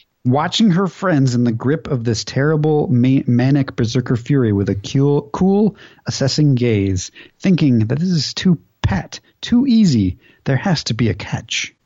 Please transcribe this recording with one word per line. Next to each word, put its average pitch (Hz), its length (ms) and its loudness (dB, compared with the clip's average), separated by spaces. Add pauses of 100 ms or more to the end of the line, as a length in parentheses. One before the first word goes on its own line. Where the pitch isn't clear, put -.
(260)
Watching 165 440 2
her 185 160 2
friends 139 480 0
in 120 100 2
the 120 80 0
grip 123 340 -4
of 123 180 -4
this 117 200 -4
terrible 151 640 0
ma-, 127 380 2
manic 131 500 2
berserker 123 400 -2
fury 120 380 0
with 98 160 0
a 98 40 0
cool, 143 600 -2
cool, 196 420 2 (300)
assessing 143 480 0
gaze, 101 560 0 (300)
thinking 147 400 2
that 120 180 -2
this 180 100 -2
is 165 240 -2
too 175 260 0 (220)
pat, - 400 -4 (220)
too 240 240 0
easy. 151 520 2 (260)
There 135 120 0
has 175 280 -2
to 117 100 -4
be 110 160 0
a 87 40 -2
catch. - 600 -10 (120)